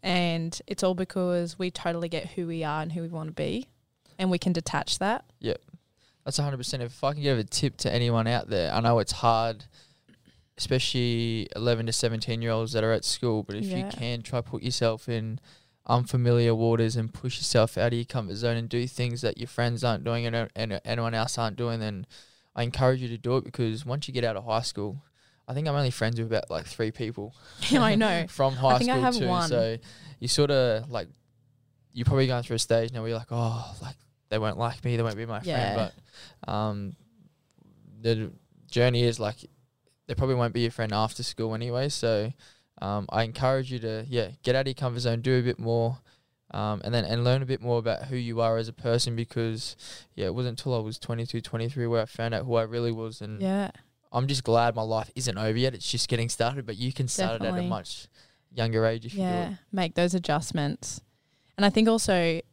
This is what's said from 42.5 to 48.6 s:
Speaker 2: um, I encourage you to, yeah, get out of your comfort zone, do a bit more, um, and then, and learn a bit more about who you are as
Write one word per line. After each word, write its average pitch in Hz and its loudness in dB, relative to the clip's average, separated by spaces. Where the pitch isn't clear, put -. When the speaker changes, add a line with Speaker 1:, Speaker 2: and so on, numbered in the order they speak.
Speaker 2:
um, 101 -4
I 110 0
encourage 131 0
you 127 -6
to, 110 -6
yeah, 120 0
get 123 4
out 131 2
of 135 -2
your 135 -4
comfort 123 -4
zone, 117 0
do 127 4
a - 0
bit 120 -2
more, 117 0
um, 104 -4
and 117 -4
then, 117 2
and 117 0
learn 127 4
a 131 -4
bit 127 -4
more 120 0
about 113 -2
who 135 -6
you 117 -2
are 113 4
as 113 -2